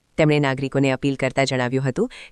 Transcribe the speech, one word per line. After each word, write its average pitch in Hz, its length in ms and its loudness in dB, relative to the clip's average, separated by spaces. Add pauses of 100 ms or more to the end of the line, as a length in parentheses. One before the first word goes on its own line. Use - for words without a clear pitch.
(180)
તેમણે 151 220 4
નાગરિકોને 135 500 0
અપીલ 135 240 -2
કરતા 135 300 0
જણાવ્યું 131 440 -2
હતું 185 220 -2 (220)